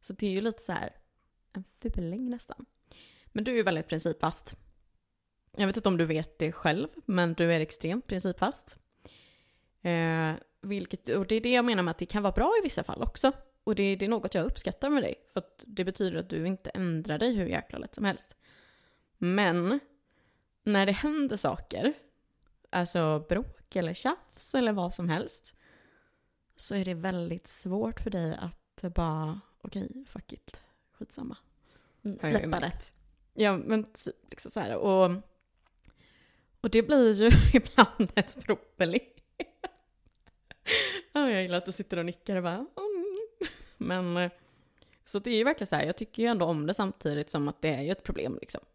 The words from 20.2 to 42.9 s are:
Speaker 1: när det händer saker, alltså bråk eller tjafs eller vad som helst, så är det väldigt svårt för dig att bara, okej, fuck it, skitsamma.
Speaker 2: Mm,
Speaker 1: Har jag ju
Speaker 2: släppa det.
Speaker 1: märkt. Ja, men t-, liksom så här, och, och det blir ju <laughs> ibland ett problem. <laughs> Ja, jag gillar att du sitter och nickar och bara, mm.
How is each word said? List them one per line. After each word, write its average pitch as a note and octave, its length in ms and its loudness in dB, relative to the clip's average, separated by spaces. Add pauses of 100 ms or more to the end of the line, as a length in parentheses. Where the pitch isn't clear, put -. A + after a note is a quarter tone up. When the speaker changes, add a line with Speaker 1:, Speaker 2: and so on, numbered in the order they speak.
Speaker 1:
när G3+ 240 4
det G3+ 60 2
händer C#4+ 440 -2
saker, - 560 -2 (760)
alltså D#3 580 0
bråk - 480 -4
eller F3 180 -2
tjafs - 600 -6
eller B3 180 2
vad F#3 220 -2
som F3 140 -4
helst, - 480 -4 (1000)
så - 180 -4
är G3 100 0
det F#3 100 -4
väldigt E3+ 540 -4
svårt G#3+ 520 -4
för A3 100 -4
dig E3+ 300 -2
att - 540 -10
bara, D#3+ 460 -2 (220)
okej, B3 460 -10
fuck - 240 -16
it, - 280 -20 (320)
skitsamma. - 440 -12 (680)
Speaker 2:
Mm, G3+ 180 -6
Speaker 1:
Har D#3+ 60 -2
jag G#3+ 120 2
ju - 20 -6
Speaker 2:
släppa E3+ 180 -2
det. - 60 -2
Speaker 1:
märkt. - 260 -8 (420)
Ja, G#3 220 2
men A3 280 0
t-, - 260 -10 (200)
liksom - 200 -14
så G#3+ 100 -6
här, A2 160 -4
och, F#3+ 340 4 (1500)
och G#3 100 -2
det A3+ 120 6
blir B3 300 6 (100)
ju A3+ 80 10 (220)
<laughs> - 20 -
ibland - 600 6
ett - 300 2
problem. F3 600 0
<laughs> - 60 -20 (2000)
Ja, C#4+ 180 2
jag F#3+ 120 2
gillar F3 160 0
att F#3 80 -4
du F#3 60 -6
sitter F#3+ 240 -6
och E3+ 100 -2
nickar F#3 300 -4
och F3+ 60 0
bara, F3 120 -2
mm. A#3+ 120 -6 (1120)